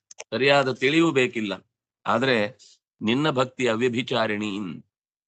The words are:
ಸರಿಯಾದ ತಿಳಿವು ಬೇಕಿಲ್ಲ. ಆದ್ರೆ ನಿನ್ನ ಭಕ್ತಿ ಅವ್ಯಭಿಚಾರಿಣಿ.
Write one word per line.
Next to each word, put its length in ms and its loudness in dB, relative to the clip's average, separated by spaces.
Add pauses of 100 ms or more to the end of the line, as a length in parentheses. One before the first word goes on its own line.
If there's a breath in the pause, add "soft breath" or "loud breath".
(300)
ಸರಿಯಾದ 420 2
ತಿಳಿವು 380 2
ಬೇಕಿಲ್ಲ. 560 -2 (400)
ಆದ್ರೆ 520 0 (440 loud breath)
ನಿನ್ನ 280 0
ಭಕ್ತಿ 380 -2
ಅವ್ಯಭಿಚಾರಿಣಿ. 1160 -2 (540)